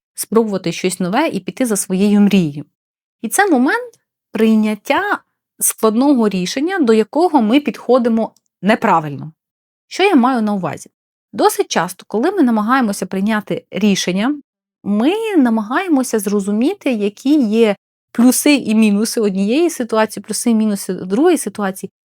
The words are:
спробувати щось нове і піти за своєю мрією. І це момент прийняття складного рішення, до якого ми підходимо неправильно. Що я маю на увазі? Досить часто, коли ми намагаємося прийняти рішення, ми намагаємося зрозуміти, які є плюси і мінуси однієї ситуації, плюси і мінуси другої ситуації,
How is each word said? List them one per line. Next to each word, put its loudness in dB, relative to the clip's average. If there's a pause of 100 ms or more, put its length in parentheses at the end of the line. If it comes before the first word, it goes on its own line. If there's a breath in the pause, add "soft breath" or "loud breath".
(140)
спробувати -2
щось -4
нове -2
і -6
піти -4
за -2
своєю 0
мрією. 2 (580)
І -6
це 0
момент 0 (380)
прийняття 0 (560)
складного 2
рішення, -2
до 2
якого 2
ми 2
підходимо -2 (280)
неправильно. -4 (560)
Що -6
я 2
маю 2
на -2
увазі? -8 (420)
Досить 0
часто, -6
коли -2
ми 0
намагаємося 0
прийняти -2
рішення, 0 (440)
ми 0
намагаємося 0
зрозуміти, -2
які 0
є 2 (360)
плюси 4
і 0
мінуси 2
однієї 0
ситуації, -2
плюси -4
і 4
мінуси -2
другої 2
ситуації, -6 (220)